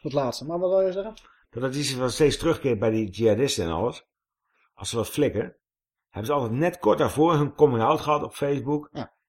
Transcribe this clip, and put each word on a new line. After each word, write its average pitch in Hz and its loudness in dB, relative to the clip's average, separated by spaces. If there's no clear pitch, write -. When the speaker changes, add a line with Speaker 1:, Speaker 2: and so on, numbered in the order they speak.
Speaker 1:
dat 131 -8
laatste. 135 -4
Maar 165 -6
wat 180 0
wil 190 4
je 190 2
zeggen? 202 -8
Speaker 2:
Dat 127 -4
is 143 -4
iets 135 -6
wat 127 0
steeds 143 2
terugkeert 139 0
bij 113 2
die 110 0
jihadisten 110 2
en 82 -2
alles. - -4
Als - -12
ze 117 -8
wat 110 -2
flikken, 123 0
hebben 107 -10
ze 139 -2
altijd 123 0
net 156 0
kort - 4
daarvoor 151 2
hun 147 0
coming-out 135 4
gehad 147 0
op - -10
Facebook. 143 -4
Speaker 1:
Ja. 117 -12